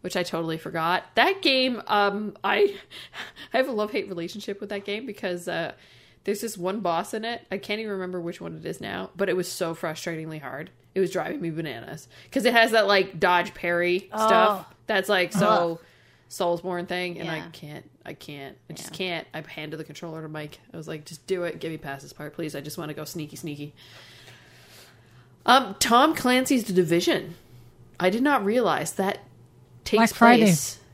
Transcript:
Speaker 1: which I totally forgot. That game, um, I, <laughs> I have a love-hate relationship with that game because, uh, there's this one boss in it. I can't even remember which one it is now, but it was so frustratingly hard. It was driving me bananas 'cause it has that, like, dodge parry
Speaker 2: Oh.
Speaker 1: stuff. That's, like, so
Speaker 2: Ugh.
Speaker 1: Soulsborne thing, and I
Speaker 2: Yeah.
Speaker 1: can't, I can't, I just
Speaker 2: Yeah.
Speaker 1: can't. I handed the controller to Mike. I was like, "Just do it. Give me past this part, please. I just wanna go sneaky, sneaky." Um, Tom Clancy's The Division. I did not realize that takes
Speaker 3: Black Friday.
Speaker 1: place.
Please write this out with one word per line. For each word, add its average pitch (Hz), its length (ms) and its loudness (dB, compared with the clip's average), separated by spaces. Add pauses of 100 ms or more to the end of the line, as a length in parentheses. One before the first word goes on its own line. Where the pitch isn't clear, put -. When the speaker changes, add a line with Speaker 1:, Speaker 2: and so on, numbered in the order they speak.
Speaker 1:
which - 160 -6
I 180 60 2
totally 165 340 -2
forgot. 165 480 -2 (100)
That 381 260 4
game, 262 460 2
um, 202 560 0
I, 392 320 2 (380)
<laughs> - 400 -14
I 254 40 2
have 262 100 2
a 277 40 -6
love-hate 208 380 -2
relationship 196 500 -8
with 196 100 -10
that 202 160 -8
game 214 200 -8
because, 180 420 -6
uh, 165 260 -4 (520)
there's 202 160 -2
this 226 160 -6
one 190 240 -4
boss 175 320 -2
in 220 100 -6
it. 233 260 -8
I - 80 -4
can't 208 220 -6
even 214 140 -6
remember 185 260 -6
which 170 220 -8
one 165 160 -10
it 165 80 -16
is 165 160 -8
now, 190 340 -8
but 190 140 0
it 180 80 2
was 175 120 -2
so 165 240 -4
frustratingly 160 680 -8
hard. 139 280 -10 (240)
It 190 60 0
was 185 120 4
driving 185 300 -4
me 165 100 -2
bananas 151 580 -8 (240)
'cause 247 100 2
it 233 100 6
has 233 180 8
that, 220 140 6
like, 190 340 4
dodge 175 340 4
parry 175 580 0
Speaker 2:
Oh. 220 160 2
Speaker 1:
stuff. 214 380 4 (220)
That's, 196 200 0
like, 180 240 2
so 202 160 4
Speaker 2:
Ugh. 175 320 2 (500)
Speaker 1:
Soulsborne 175 560 -2
thing, 180 360 -4
and - 80 -6
I 160 80 -4
Speaker 2:
Yeah. 170 160 -10
Speaker 1:
can't, - 360 -16 (160)
I - 80 -14
can't, 143 440 -16 (120)
I 156 40 -12
just - 180 -14
Speaker 2:
Yeah. 156 60 -16
Speaker 1:
can't. 180 360 -6
I 156 160 -8
handed 151 280 -10
the 156 80 -10
controller 160 360 -12
to 156 60 -12
Mike. 151 320 -12 (140)
I - 20 -18
was 160 120 -12
like, 156 180 -10
"Just - 220 -18
do 180 160 -2
it. 160 180 -6
Give 165 100 -6
me 160 60 -8
past 139 240 -10
this 143 100 -18
part, 147 220 -14
please. 156 220 -8
I 147 60 -6
just 151 160 -10
wanna 156 160 -8
go 151 120 -10
sneaky, 151 320 -10
sneaky." 147 360 -10 (1700)
Um, 240 340 6
Tom 262 340 6
Clancy's 254 520 2
The 196 80 -6
Division. 175 600 2 (680)
I 185 80 4
did 226 140 0
not 277 200 4
realize 196 500 2
that 196 260 -2 (680)
takes 214 120 2
Speaker 3:
Black 226 160 4
Friday. 233 300 8
Speaker 1:
place. - 360 4 (140)